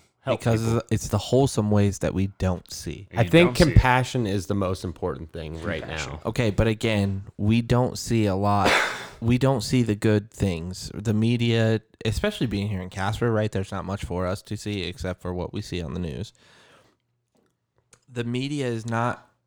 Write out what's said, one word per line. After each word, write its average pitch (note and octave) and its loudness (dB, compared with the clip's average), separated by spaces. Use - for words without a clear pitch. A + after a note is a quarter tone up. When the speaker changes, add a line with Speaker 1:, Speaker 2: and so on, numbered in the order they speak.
Speaker 1:
help B2 -2
Speaker 2:
because A2+ 2
Speaker 1:
people? A2+ 2
Speaker 2:
it's - 0
the G#2 2
wholesome A#2+ 2
ways G2+ 4
that - -2
we F#2+ 0
don't F#2 -2
see. - -10
Speaker 1:
You F#2 0
Speaker 3:
I A#2 4
think E3 6
Speaker 1:
don't B2 0
see D#3 8
it. - 10
Speaker 3:
compassion B2+ 2
is G2 -2
the G2+ -2
most F#2+ -2
important E2 -8
thing D#2+ -10
right E2 -4
Speaker 1:
Compassion. D2 -8
Speaker 3:
now. D2 -12
Speaker 2:
Okay, A2+ 0
but A2+ 2
again, G#2 0
we A2 4
don't A#2+ 2
see A2+ 0
a F#2+ 2
lot. G2+ 2
<coughs> - 2
We A#2+ 2
don't C3 2
see B2 2
the G#2+ 0
good G#2+ 2
things. F2+ -4
The G#2+ -2
media, A2+ 2
especially D#3 0
being G2+ -2
here G2 -4
in F#2 -8
Casper, G#2 -2
right? G#2+ 0
There's G2 -4
not F#2 -8
much F#2+ -6
for F2+ -4
us F2+ -4
to G#2+ -8
see G#2 -6
except F2+ -6
for F2+ -6
what F2 -6
we G#2 -6
see F2+ -6
on C#2+ -8
the F2 -6
news. D#2+ -8
The A#2+ -6
media C3 -2
is A2+ -4
not A#2 -2